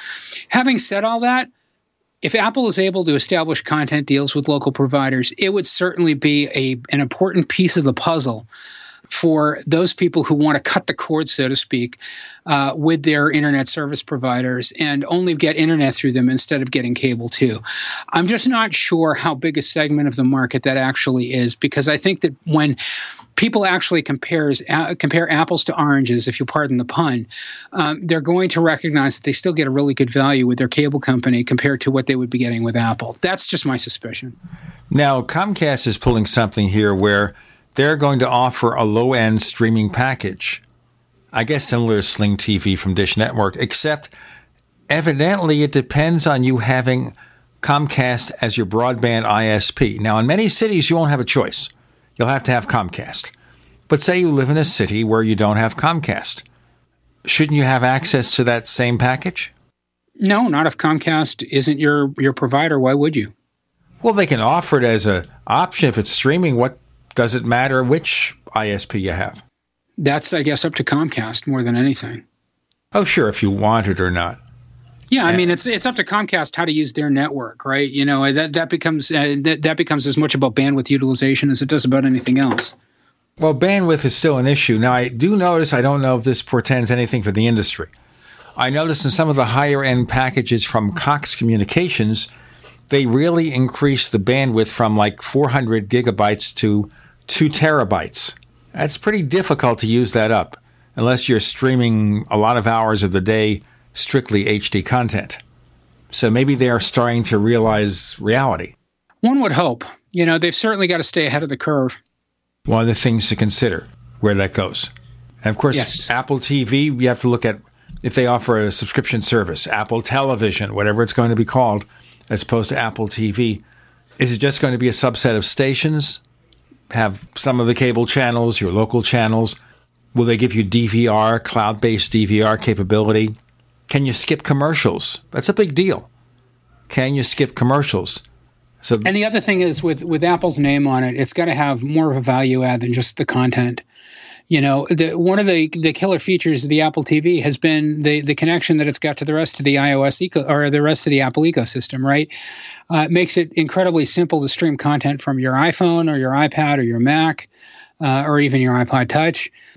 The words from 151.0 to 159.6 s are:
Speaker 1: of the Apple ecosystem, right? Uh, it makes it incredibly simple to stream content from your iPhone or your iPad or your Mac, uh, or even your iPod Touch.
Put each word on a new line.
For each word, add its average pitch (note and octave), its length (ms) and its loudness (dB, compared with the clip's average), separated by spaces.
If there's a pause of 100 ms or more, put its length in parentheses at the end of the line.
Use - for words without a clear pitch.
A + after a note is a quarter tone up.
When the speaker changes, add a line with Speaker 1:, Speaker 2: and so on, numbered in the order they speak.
Speaker 1:
of D#3 40 0
the C#3 120 4
Apple C3 220 0
ecosystem, C3 600 -2
right? D3 240 0 (640)
Uh, D#3 140 2
it D#3+ 60 -2
makes F3 280 2
it E3 160 0
incredibly E3 500 0
simple E3 380 0
to C#3 60 -2
stream D3+ 280 0
content C#3+ 460 -2
from C3+ 160 -2
your C3 160 0
iPhone E3 580 2
or C#3+ 60 -2
your C3 140 -2
iPad D3 460 0
or C3 40 0
your A#2 180 0
Mac, D3+ 480 0 (520)
uh, C#3 260 0
or D3 140 2
even C3+ 200 2
your B2+ 140 2
iPod B2 340 0
Touch. D#3+ 420 0 (260)